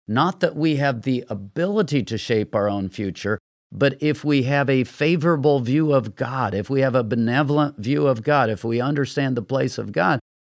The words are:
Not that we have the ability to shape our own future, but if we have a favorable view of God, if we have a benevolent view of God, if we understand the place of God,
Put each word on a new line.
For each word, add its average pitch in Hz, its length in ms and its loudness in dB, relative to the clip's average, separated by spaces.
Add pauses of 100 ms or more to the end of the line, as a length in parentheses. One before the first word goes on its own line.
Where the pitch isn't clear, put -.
(100)
Not 160 300 0
that 165 160 0
we 151 200 2
have 135 260 0
the 127 260 -2
ability 147 760 -2
to 113 120 -6
shape 107 380 -2
our 104 140 2
own 101 200 -2
future, 101 500 -4 (320)
but 139 300 0
if 151 240 -2
we 143 200 2
have 139 260 0
a 131 140 2
favorable 147 760 2
view 143 320 2
of 113 240 0
God, 123 380 -4
if 101 160 -2
we 135 100 0
have 131 140 0
a 127 100 2
benevolent 135 720 0
view 143 300 0
of 120 160 0
God, 139 260 2
if 107 160 -4
we 117 160 0
understand 135 560 -2
the 117 60 -4
place 131 340 -2
of 104 160 -8
God, 131 260 0 (240)